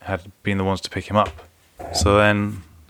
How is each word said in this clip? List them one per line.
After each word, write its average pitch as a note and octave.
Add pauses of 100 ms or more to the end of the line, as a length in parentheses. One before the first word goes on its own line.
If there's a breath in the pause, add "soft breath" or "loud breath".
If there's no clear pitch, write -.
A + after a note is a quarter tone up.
had F#2+ (100)
been G2+
the G2
ones F#2+
to -
pick -
him G2
up. - (460)
So G2+
then, G#2 (280)